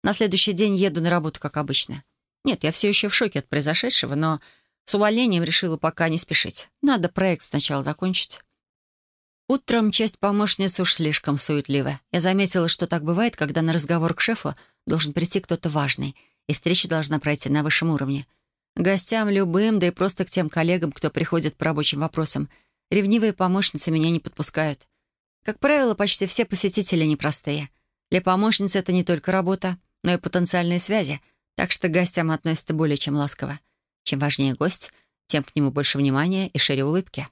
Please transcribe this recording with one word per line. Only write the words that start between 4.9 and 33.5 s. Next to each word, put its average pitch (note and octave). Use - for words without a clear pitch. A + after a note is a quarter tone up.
увольнением G#3
решила E3
пока E3
не D#3+
спешить. -
Надо A#3
проект F#3
сначала C#3+
закончить. F#3
Утром A#3
часть -
помощниц G3+
уж F3+
слишком D3+
суетлива. C#3
Я F3
заметила, F#3
что -
так E3
бывает, F3+
когда D3+
на E3
разговор E3
к -
шефу A3
должен D3+
прийти F3+
кто-то E3
важный, C#3+
и D3+
встреча -
должна D#3
пройти D3
на D3
высшем D#3+
уровне. C#3
К F3+
гостям G3
любым, G3
да F3+
и F3
просто G3
к -
тем E3
коллегам, E3
кто -
приходит D#3
по -
рабочим D3+
вопросам, D3+
ревнивые G#3
помощницы F#3
меня D#3+
не E3
подпускают. -
Как -
правило, C#4
почти G3
все A3
посетители F#3+
непростые. D3+
Для F3+
помощниц G3
это F#3
не F3+
только F3
работа, F#3
но F3+
и F3
потенциальные F3
связи, D#3+
так -
что -
к E3
гостям E3+
относятся D#3+
более D3+
чем C#3+
ласково. C#3